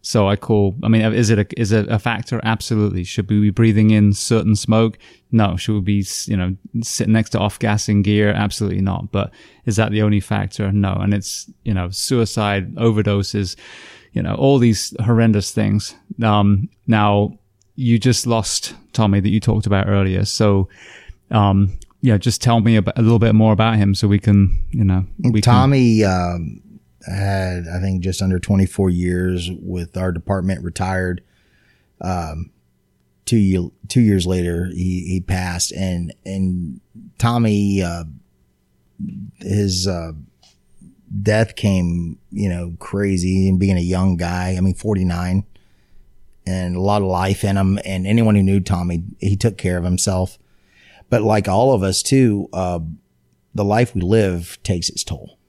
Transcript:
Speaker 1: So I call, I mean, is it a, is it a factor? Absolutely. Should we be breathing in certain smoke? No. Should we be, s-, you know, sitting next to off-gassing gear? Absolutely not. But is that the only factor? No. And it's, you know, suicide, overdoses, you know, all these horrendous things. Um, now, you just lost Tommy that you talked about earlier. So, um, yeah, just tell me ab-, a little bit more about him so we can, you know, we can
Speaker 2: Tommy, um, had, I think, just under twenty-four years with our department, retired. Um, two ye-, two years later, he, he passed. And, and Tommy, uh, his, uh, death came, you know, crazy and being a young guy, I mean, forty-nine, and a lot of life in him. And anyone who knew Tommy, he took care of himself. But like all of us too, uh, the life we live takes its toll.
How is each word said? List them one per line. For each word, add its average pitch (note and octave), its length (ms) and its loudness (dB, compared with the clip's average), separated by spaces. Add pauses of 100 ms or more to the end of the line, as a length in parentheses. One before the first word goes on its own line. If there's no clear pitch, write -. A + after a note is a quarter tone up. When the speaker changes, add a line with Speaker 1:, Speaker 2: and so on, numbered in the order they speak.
Speaker 1:
So G#2 280 0
I G2+ 80 2
call, G2+ 480 2
I - 40 2
mean, A2 140 4
is G#2+ 260 2
it G#2+ 120 4
a, - 200 -4
is G#2 120 0
it G#2+ 160 2
a A2+ 100 0
factor? A#2 460 -4
Absolutely. G#2 580 0
Should F#2 260 -6
we G#2 120 2
be G#2 100 4
breathing A2 400 4
in G#2 220 6
certain G#2+ 420 2
smoke? A2 420 2 (360)
No. G2+ 240 2
Should G#2+ 180 -4
we G#2 60 -2
be, G2+ 220 0
s-, - 260 -8
you G#2 80 0
know, F#2 200 -2 (280)
sitting - 300 -2
next A2 160 0
to - 100 -2
off-gassing G#2 640 0
gear? G#2 280 2
Absolutely G2+ 500 -2
not. F#2+ 300 -4
But G2 220 -4 (320)
is A2+ 100 -2
that G#2+ 160 0
the G#2+ 120 0
only G#2 180 2
factor? G2+ 500 -4
No. G2 220 2
And G2 200 0
it's, - 380 -6 (140)
you A2 100 -2
know, F2+ 160 -4
suicide, G#2 840 -2
overdoses, G#2 800 0 (560)
you - 100 -2
know, - 140 -2
all C#3 220 4
these A#2 440 2
horrendous A2 480 2
things. G#2 460 -2 (260)
Um, G2+ 460 2 (180)
now, G#2 540 2 (340)
you A#2 240 2
just A#2+ 260 2
lost - 520 -2 (160)
Tommy G2+ 260 2
that G2 120 2
you G#2+ 100 2
talked G#2 260 0
about G2 220 0
earlier. G2 360 0
So, G2+ 440 2 (640)
um, G2 440 4 (260)
yeah, A2+ 160 4
just G#2+ 220 -2
tell A#2 200 2
me A2+ 160 4
ab-, G2 180 0
a A#2 80 0
little A2+ 160 4
bit A2 160 4
more A2 180 6
about A2 260 2
him G2 160 4
so G#2+ 120 -2
we G2+ 140 4
can, G2+ 500 4
you A2+ 140 0
know, F#2 200 2 (140)
we A#2 220 0
can - 20 -2
Speaker 2:
Tommy, B2 640 4
um, F2 560 -2 (440)
had, F#2+ 640 -4
I F2 140 -6
think, F#2 220 -2
just F#2 200 -4
under F#2+ 160 0
twenty-four F#2+ 520 2
years F2+ 600 -2 (100)
with F2+ 360 -8
our F#2 160 -2
department, F#2 500 -4
retired. F#2 600 -4 (760)
Um, E2+ 520 -8 (720)
two A#2 140 0
ye-, F#2 340 0 (160)
two B2+ 140 2
years G2 220 4
later, F2 420 -2
he, F2+ 420 -4
he F#2 120 -2
passed. F2+ 520 -4
And, F2 420 -6 (100)
and F2+ 560 -4 (380)
Tommy, G#2 640 0
uh, E2+ 220 -6 (1300)
his, F#2+ 500 -2
uh, E2 240 -6 (1120)
death G#2+ 340 0
came, F2 600 -2 (120)
you G2+ 180 -4
know, F2 300 -6
crazy F#2+ 680 0
and F#2 100 2
being F#2+ 200 2
a - 20 0
young F#2 360 0
guy, F2+ 400 -4
I F2+ 40 -2
mean, F#2 140 0
forty-nine, F#2 680 -2 (1040)
and F2+ 300 -4
a F2+ 40 -4
lot G2+ 220 0
of F#2+ 60 -2
life F#2 340 -2
in G2+ 140 0
him. G2 280 2
And F#2 220 -6
anyone A2 300 2
who G2+ 80 4
knew G2 160 2
Tommy, F2 420 -4 (160)
he G2+ 160 0
took G2 220 -2
care F2+ 220 -4
of F2 60 -4
himself. F#2 540 -2 (680)
But A#2 140 0
like G#2+ 240 0
all A2+ 260 2
of G2+ 120 0
us F#2+ 180 -2
too, A2+ 500 2
uh, F2+ 280 -4 (760)
the G#2 100 -2
life G#2+ 300 2
we F#2 60 -2
live F2+ 640 0
takes F2 240 -4
its - 160 -8
toll. - 340 -12 (100)